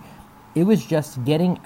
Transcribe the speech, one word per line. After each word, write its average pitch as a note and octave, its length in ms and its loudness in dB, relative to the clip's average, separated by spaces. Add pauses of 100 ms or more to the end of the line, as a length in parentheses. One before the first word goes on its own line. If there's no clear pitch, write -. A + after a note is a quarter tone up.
(540)
it E3 100 2
was G#3 220 2
just D3+ 380 -4
getting D#3 420 0